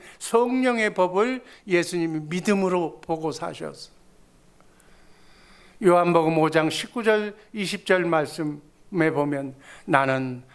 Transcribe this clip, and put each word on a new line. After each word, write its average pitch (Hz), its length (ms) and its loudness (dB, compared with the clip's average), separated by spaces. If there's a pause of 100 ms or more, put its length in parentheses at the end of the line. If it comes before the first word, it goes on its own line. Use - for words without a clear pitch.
(200)
성령의 240 720 0
법을 202 500 0 (240)
예수님이 170 640 0
믿음으로 180 720 0
보고 160 320 -4
사셨어. - 580 -12 (1900)
요한복음 170 540 4
오 156 120 4
장 156 200 2
십구 - 340 -8
절, 214 320 0 (160)
이십 196 340 -6
절 185 200 2
말씀에 156 1080 -2
보면 143 420 -4 (280)
"나는 131 600 0 (120)